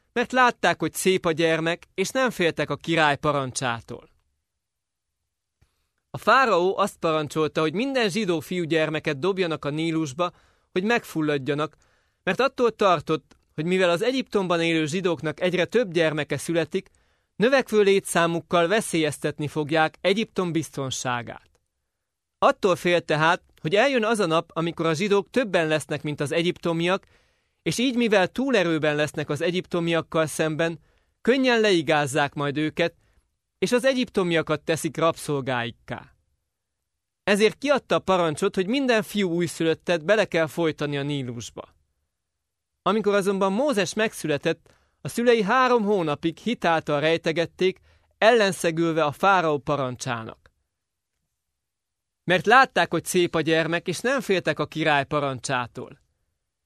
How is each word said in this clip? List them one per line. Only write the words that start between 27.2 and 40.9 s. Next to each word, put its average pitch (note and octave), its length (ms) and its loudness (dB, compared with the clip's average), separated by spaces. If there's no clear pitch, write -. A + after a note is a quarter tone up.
és - 160 -4
így, A#3+ 180 0
mivel G#3 320 4
túlerőben E3+ 680 0
lesznek D3+ 320 -4
az D3 120 -4
egyiptomiakkal E3+ 840 -2
szemben, D#3+ 520 -2
könnyen B3 400 2
leigázzák D3+ 760 2
majd C#3+ 220 -4
őket, D#3 380 -2
és F#3+ 140 -2
az A#3+ 120 2
egyiptomiakat F3+ 760 0
teszik D#3+ 360 -4
rabszolgáikká. C3 1200 -4
Ezért G3+ 360 2
kiadta C4+ 360 0
a E3 40 4
parancsot, F#3 560 0
hogy F#3+ 120 -2
minden B3 360 0
fiú G3 280 -4
újszülöttet E3 760 -2
bele G3+ 200 2
kell E3 220 -2
folytani D3+ 520 -4